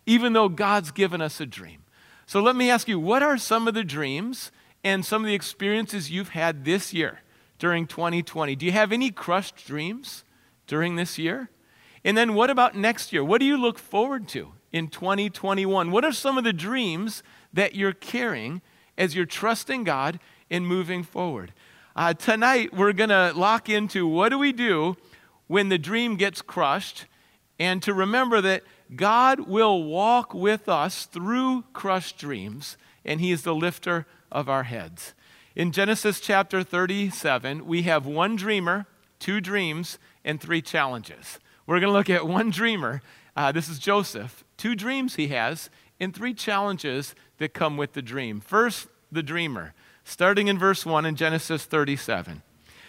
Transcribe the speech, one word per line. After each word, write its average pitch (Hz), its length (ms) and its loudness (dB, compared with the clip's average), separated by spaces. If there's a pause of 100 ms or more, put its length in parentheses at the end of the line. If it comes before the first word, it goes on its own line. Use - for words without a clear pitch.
even 226 300 6
though 220 160 6
God's 196 400 2
given 180 320 0
us 151 180 -4
a 151 60 -6
dream. 85 360 -16 (440)
So 202 160 2
let 254 140 4
me 247 140 4
ask 233 180 2
you, 190 120 0
what 220 220 2
are 285 160 4
some 226 280 0
of 226 80 0
the 220 100 -2
dreams 151 680 -6 (300)
and 196 220 2
some 220 180 0
of 214 60 -2
the 208 60 2
experiences 202 760 -2
you've 185 200 -6
had 160 360 -2
this 185 260 0
year 160 280 -4 (380)
during 170 280 0
twenty 170 360 -2
twenty? 147 340 -4
Do 147 100 -6
you 175 60 2
have 214 200 4
any 247 180 0
crushed - 560 -4
dreams 170 580 -10 (420)
during 170 300 -2
this 170 220 -4
year? 190 320 -4 (540)
And 202 120 2
then 226 180 4
what 233 160 4
about 247 240 4
next 220 380 -2
year? 151 120 2
What 190 140 4
do 269 80 4
you 285 100 4
look 240 220 0
forward 233 500 -2
to 78 240 -8 (200)
in 160 160 -4
twenty 196 420 -2
twenty-one? 190 600 0
What 220 140 4
are 311 80 2
some 269 240 0
of 247 80 2
the 226 80 2
dreams 202 720 -4 (300)
that 190 220 0
you're 196 180 0
carrying 175 680 -6 (380)
as 175 160 0
you're 180 100 0
trusting 226 600 -2
God 156 340 -2 (320)
and 175 160 -2
moving 180 360 -2
forward? 151 500 -6 (440)
Uh, 170 160 2
tonight, 226 640 2
we're 196 180 4
gonna 190 420 4
lock 208 340 2
into 208 380 0
what 175 240 4
do 269 80 0
we 277 140 2
do 185 440 0 (500)
when 196 220 2
the 185 100 2
dream 220 380 -2
gets 190 260 -2
crushed, - 640 -2 (520)
and 180 240 0
to 202 120 -2
remember 220 460 2
that 190 240 2 (320)
God 240 440 4
will 196 440 2
walk 208 500 2
with 208 340 0
us 170 380 0
through 247 560 0 (100)
crushed - 460 -4
dreams, 120 580 -10 (280)
and 156 160 -2
he 180 100 2
is 165 120 0
the 170 120 0
lifter 170 520 -2 (260)
of 139 160 -4
our 135 160 0
heads. 95 500 -12 (400)
In 170 160 0
Genesis 202 480 0
chapter 190 460 0
thirty-seven, 175 1040 -2
we 170 160 0
have 160 240 2
one 170 300 0
dreamer, 196 500 -2 (340)
two 202 200 -2
dreams, 175 580 -4 (260)
and 151 160 -4
three 165 220 -2
challenges. 127 760 -4 (280)
We're 170 120 2
gonna 202 140 4
look 196 180 4
at 165 160 2
one 196 240 0
dreamer. 160 520 -2 (340)
Uh, 143 160 2
this 151 160 -4
is 156 100 -10
Joseph. 147 680 -2 (120)
Two 233 180 -2
dreams 254 400 -2
he 151 140 -2
has, 135 420 -4 (300)
and 190 120 -4
three 233 220 -6
challenges 190 800 -2 (240)
that 156 160 -4
come 151 220 -2
with 143 160 -4
the 143 100 -8
dream. 117 380 -8
First, 214 480 0 (240)
the 160 100 -2
dreamer. 143 520 -6 (280)
Starting 202 460 2
in 196 100 2
verse 190 260 2
one 160 220 2
in 156 100 -2
Genesis 160 500 -2
thirty-seven. 117 760 -2 (460)